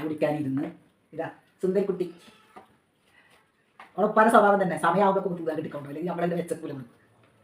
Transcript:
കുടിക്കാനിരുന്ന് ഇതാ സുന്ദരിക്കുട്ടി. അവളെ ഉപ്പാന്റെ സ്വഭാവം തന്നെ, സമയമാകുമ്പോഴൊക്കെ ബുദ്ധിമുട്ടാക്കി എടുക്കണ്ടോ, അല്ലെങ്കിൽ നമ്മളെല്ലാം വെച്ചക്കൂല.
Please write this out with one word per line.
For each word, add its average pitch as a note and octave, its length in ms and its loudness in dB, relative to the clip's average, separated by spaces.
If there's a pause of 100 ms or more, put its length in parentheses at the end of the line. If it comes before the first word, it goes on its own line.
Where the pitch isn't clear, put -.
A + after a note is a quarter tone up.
കുടിക്കാനിരുന്ന് D3 640 -2 (480)
ഇതാ D3+ 120 -8 (360)
സുന്ദരിക്കുട്ടി. F#3 440 -2 (1900)
അവളെ G#3 160 0
ഉപ്പാന്റെ A3 260 4
സ്വഭാവം G3+ 280 8
തന്നെ, E3+ 220 0
സമയമാകുമ്പോഴൊക്കെ F#3+ 460 2
ബുദ്ധിമുട്ടാക്കി D#3+ 320 -4
എടുക്കണ്ടോ, C#3 280 -10
അല്ലെങ്കിൽ E3 200 -6
നമ്മളെല്ലാം E3+ 300 -2
വെച്ചക്കൂല. D#3 320 -8 (720)